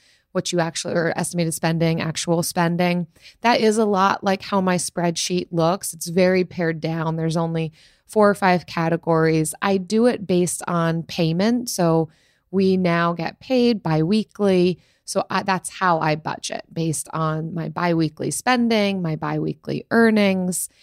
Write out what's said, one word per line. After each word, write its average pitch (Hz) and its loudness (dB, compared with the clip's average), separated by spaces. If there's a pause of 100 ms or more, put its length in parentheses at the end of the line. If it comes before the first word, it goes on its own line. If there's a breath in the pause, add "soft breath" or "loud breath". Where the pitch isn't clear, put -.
(320 soft breath)
what 185 -4
you 175 0
actually, 170 -4
or 165 0
estimated 165 -2
spending, 165 0
actual 165 -2
spending. 175 0 (360 loud breath)
That 233 2
is 220 2
a 226 2
lot 196 2
like 190 0
how 202 -2
my 185 2
spreadsheet 175 -2
looks. 170 0
It's 165 -10
very 185 2
pared 165 -4
down. 160 -2
There's 160 -2
only 165 -2 (340 soft breath)
four 208 4
or 202 4
five 180 2
categories. 160 2
I 196 2
do 220 2
it 208 0
based 180 0
on 165 0
payment. 196 0
So 165 2 (420 soft breath)
we 190 2
now 170 2
get 170 -8
paid 240 2
biweekly. 180 2 (240 soft breath)
So - -2
I, 190 -2
that's 190 -4
how 170 0
I 156 0
budget, - -8 (100)
based 165 -4
on 160 -4
my 160 -6
biweekly 165 -2
spending, 226 0
my 160 -2
biweekly 151 -6
earnings. 202 2 (140 soft breath)